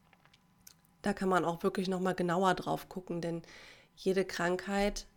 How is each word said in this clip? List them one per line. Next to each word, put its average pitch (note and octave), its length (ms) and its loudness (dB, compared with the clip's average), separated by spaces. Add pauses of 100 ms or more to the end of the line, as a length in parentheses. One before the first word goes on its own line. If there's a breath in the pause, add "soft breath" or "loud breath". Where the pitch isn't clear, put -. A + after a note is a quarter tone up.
(1000)
da G3+ 120 0
kann G3 160 -2
man F3+ 160 6
auch E3+ 180 -2
wirklich F#3+ 240 0
noch F#3 140 0
mal F#3 140 0
genauer F3+ 400 2
drauf - 340 -4
gucken, F3 320 -8
denn E3+ 220 -4 (520 loud breath)
jede F#3+ 300 0
Krankheit F#3 840 -2 (100)